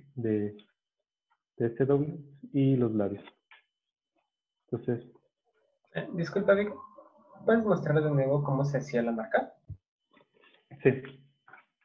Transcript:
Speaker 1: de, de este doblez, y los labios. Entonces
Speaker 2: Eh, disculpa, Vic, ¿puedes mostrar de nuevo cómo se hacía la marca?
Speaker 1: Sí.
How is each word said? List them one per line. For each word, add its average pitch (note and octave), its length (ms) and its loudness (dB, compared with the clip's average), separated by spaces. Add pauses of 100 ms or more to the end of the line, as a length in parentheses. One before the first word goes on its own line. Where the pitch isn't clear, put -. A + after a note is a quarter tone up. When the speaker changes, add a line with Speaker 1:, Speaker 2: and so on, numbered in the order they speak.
(160)
Speaker 1:
de, G#2+ 420 -2 (1000)
de A#2+ 100 0
este A#2 180 -2
doblez, C#3+ 340 0 (320)
y C3+ 260 4
los A#2+ 160 2
labios. G2+ 300 -2 (1500)
Entonces A#2+ 340 -4 (880)
Speaker 2:
Eh, D#3+ 180 -6
disculpa, G3 400 0
Vic, G#3 180 0 (720)
¿puedes A3+ 180 4
mostrar D#3 380 2
de D3+ 100 0
nuevo C#3 320 2
cómo C#3 200 0
se C#3 140 0
hacía A#2 240 -2
la A#2 100 -2
marca? A2+ 440 -2 (1300)
Speaker 1:
Sí. C3 180 4 (840)